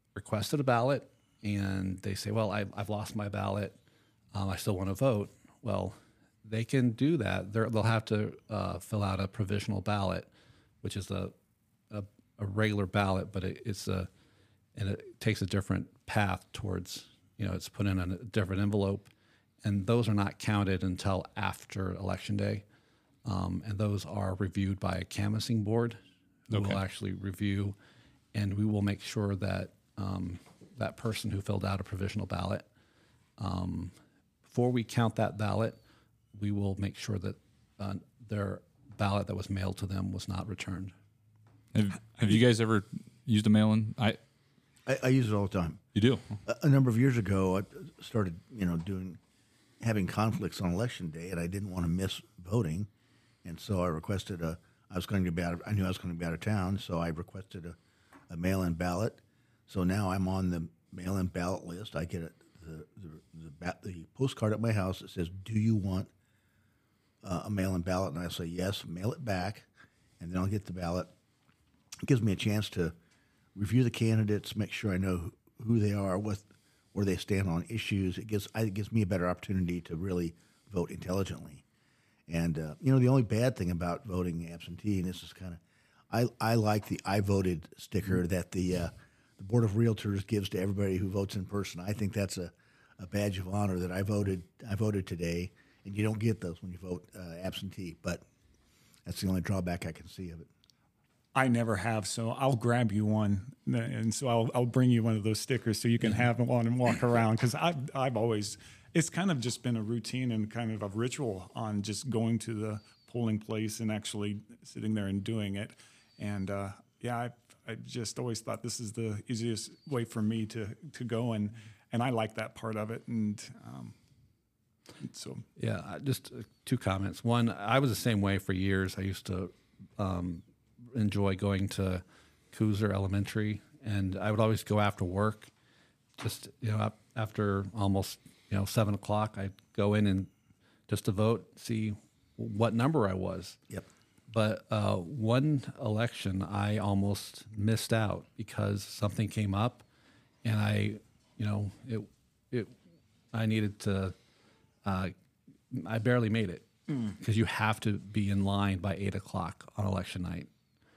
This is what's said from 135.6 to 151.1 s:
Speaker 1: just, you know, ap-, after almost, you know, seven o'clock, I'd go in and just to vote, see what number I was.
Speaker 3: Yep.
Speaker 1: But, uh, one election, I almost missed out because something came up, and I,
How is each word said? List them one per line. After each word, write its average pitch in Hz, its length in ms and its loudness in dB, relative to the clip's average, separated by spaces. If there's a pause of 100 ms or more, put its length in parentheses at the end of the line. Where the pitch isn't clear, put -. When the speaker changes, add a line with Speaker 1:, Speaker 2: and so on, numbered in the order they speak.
Speaker 1:
just, - 260 -6 (120)
you 107 100 0
know, 107 80 0
ap-, 107 180 0 (180)
after 101 500 0 (100)
almost, 98 440 2 (300)
you 101 80 0
know, 98 80 2
seven 104 280 2
o'clock, 104 440 -2
I'd 98 140 -4 (220)
go 101 200 2
in 104 140 6
and 95 200 2 (600)
just - 180 -2
to 110 60 2
vote, 107 340 2 (120)
see 110 360 -2 (440)
what 110 360 0
number 120 340 4
I 95 60 2
was. 92 440 -6 (100)
Speaker 3:
Yep. 98 160 -8 (480)
Speaker 1:
But, 107 400 2
uh, 104 240 4
one 123 640 2 (180)
election, 107 640 0
I 101 360 0
almost 101 640 0 (120)
missed 107 380 2
out 98 320 2 (100)
because 101 480 -2
something 104 440 -2
came 101 260 0
up, 110 300 0 (640)
and 110 120 2
I, 104 420 2 (380)